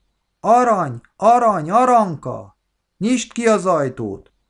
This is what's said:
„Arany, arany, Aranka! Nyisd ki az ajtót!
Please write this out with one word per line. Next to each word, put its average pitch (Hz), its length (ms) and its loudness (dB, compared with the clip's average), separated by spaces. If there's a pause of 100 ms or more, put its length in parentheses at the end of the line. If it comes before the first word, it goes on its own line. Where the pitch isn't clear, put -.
(400)
„Arany, 196 600 0 (160)
arany, 208 540 2
Aranka! 190 880 0 (400)
Nyisd 233 340 -4
ki 233 140 -2
az 202 200 2
ajtót! 131 640 -4 (180)